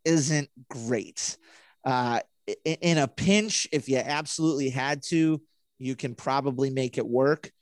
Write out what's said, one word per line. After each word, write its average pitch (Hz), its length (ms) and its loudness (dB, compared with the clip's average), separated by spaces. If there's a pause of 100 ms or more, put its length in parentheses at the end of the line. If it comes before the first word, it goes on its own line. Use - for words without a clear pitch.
isn't 151 440 2 (200)
great. 113 680 -6 (480)
Uh, 123 360 0 (280)
i-, 156 320 -4
in 170 180 2
a 135 100 2
pinch, 208 640 0
if 135 160 -2
you 131 80 2
absolutely 147 760 -2
had 135 380 -2
to, 156 340 2 (380)
you 131 160 -6
can 120 180 -6
probably 135 560 0
make 131 260 -2
it 117 100 -2
work. 135 440 2 (120)